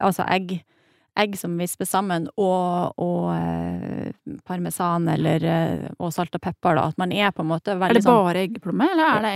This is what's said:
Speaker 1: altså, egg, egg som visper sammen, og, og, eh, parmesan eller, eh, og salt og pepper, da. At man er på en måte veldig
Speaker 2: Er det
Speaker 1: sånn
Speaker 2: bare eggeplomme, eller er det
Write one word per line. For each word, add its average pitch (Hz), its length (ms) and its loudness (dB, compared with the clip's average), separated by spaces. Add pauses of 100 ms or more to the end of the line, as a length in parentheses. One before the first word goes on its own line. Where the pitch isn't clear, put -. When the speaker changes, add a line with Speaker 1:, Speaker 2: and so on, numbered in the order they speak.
Speaker 1:
altså, 190 280 0
egg, 185 340 -2 (560)
egg 202 180 0
som 170 220 -4
visper 180 260 -4
sammen, 180 440 0 (100)
og, 180 580 2
og, 175 400 0
eh, - 760 -4 (340)
parmesan 170 640 -2
eller, 160 320 2
eh, 165 440 0 (100)
og 175 140 -4
salt 175 220 -4
og 175 60 -4
pepper, 175 360 0
da. - 120 2
At 160 80 -4
man 180 160 -2
er 202 200 2
på - 80 -8
en 160 80 -2
måte 165 280 -2
veldig 180 140 2
Speaker 2:
Er 233 40 -2
det 220 100 0
Speaker 1:
sånn 226 200 6
Speaker 2:
bare 180 240 0
eggeplomme, 196 420 0
eller 320 140 2
er 254 160 2
det 214 160 0